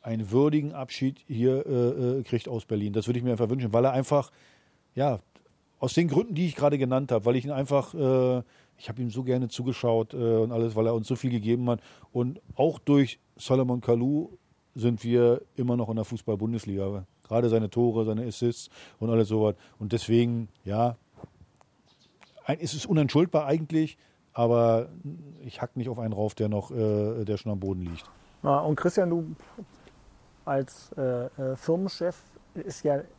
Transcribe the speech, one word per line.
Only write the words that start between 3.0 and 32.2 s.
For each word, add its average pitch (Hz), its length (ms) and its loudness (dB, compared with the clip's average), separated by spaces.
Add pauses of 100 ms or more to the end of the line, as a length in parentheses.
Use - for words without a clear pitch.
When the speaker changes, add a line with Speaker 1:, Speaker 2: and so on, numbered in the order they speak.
Speaker 1:
würde 120 100 0
ich 120 80 -4
mir 127 60 0
einfach 113 180 0
wünschen, 123 240 -2
weil 120 120 6
er 135 80 2
einfach, 135 360 0 (640)
ja, 131 260 0 (600)
aus - 160 -2
den 170 120 4
Gründen, 180 280 0
die 175 100 0
ich 151 100 -4
gerade 147 220 2
genannt 131 340 0
hab, 110 140 0
weil 123 100 4
ich 127 100 -2
ihn 147 60 -6
einfach, 139 440 -2
äh, 127 480 2 (340)
ich - 100 -16
hab 113 120 -10
ihm 120 100 -4
so 123 140 -6
gerne 127 240 0
zugeschaut, 117 680 0
äh, - 40 -8
und 113 340 2
alles, 117 240 0
weil 110 100 2
er 113 80 2
uns 113 140 -2
so 131 80 0
viel 123 160 -2
gegeben 120 380 0
hat. 117 100 0 (340)
Und 123 260 -2 (160)
auch 156 220 2
durch 143 400 4 (180)
Salomon 127 460 0
Kalou 131 480 2 (460)
sind 117 280 0
wir 120 380 4 (140)
immer 123 200 0
noch 113 140 -2
in 113 60 -4
der 110 100 -2
Fußball-Bundesliga. 104 1000 -4 (220)
Gerade 117 220 2
seine 110 220 2
Tore, 117 340 2
seine 110 220 -2
Assists 117 420 -4 (300)
und 113 100 -2
alles 113 180 4
sowas. 107 280 2 (240)
Und 104 120 -6
deswegen, 117 580 0 (160)
ja, 117 320 0 (1500)
ein, 170 140 -2
es 170 140 -6
ist - 140 -8
unentschuldbar 156 580 2
eigentlich, 156 520 0 (360)
aber 117 540 4 (580)
ich - 160 -12
hack - 140 -8
nicht 123 140 -4
auf 120 100 -8
einen 110 140 -4
rauf, 104 200 -2
der 107 160 -2
noch, 104 220 -4
äh, 107 540 -2
der 104 120 -4
schon 110 140 -6
am 98 80 -4
Boden 95 220 -4
liegt. 85 240 -10 (380)
Speaker 2:
Ja, 139 180 2
und 156 160 0
Christian, 180 320 0
du 165 260 -4 (1120)
als, 139 520 -4
äh, 127 280 -2
äh, 131 300 -6
Firmenchef 175 600 -2 (400)